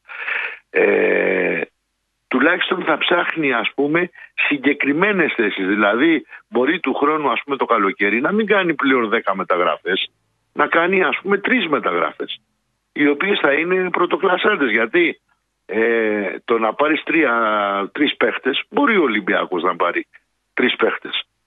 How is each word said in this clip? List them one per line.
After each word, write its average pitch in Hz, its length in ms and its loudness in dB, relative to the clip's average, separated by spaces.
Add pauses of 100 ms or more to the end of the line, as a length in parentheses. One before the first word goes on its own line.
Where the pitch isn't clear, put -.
(720)
ε, 92 880 2 (680)
τουλάχιστον 175 560 0
θα 160 140 0
ψάχνει, 165 540 0
ας 113 220 -2
πούμε, 156 360 0 (240)
συγκεκριμένες 143 1000 0
θέσεις. 98 300 -2
Δηλαδή, 107 600 2 (220)
μπορεί 135 320 0
του - 140 -2
χρόνου, 147 360 0
ας 113 140 -2
πούμε, 143 120 -4
το 127 80 0
καλοκαίρι 101 560 0
να 156 120 0
μην 214 140 2
κάνει 185 280 2
πλέον 131 340 0
δέκα 101 280 0
μεταγραφές, 87 720 -2 (420)
να 147 140 0
κάνει, 180 360 2
ας 139 200 -2
πούμε, 196 160 0
τρεις 202 300 -2
μεταγραφές, 87 720 -4 (520)
οι 147 160 2
οποίες 180 300 0
θα 143 140 2
είναι 180 380 0
πρωτοκλασσάντες, 175 800 0
γιατί, 117 500 0 (460)
ε, 107 680 0 (100)
το 117 140 0
να 110 160 0
πάρεις 151 280 0
τρία, 151 300 2 (600)
τρεις 139 240 -2
παίχτες, 131 540 -2
μπορεί 233 260 2
ο 185 60 4
Ολυμπιακός 92 600 0
να 90 140 0
πάρει 85 300 -2 (480)
τρεις 123 220 0
παίχτες. - 460 -2 (240)